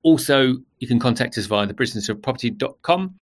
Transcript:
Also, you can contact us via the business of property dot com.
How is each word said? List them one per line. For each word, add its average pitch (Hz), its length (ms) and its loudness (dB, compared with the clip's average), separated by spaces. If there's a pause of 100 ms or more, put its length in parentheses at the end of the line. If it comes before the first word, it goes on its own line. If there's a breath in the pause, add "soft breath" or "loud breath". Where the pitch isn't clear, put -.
Also, 139 540 4 (220)
you 117 100 -8
can 120 100 4
contact 120 380 0
us 98 80 -4
via 104 200 0
the 98 80 -8
business 110 360 -4
of 104 120 -6
property 123 280 -4
dot 104 320 -6
com. 185 420 -2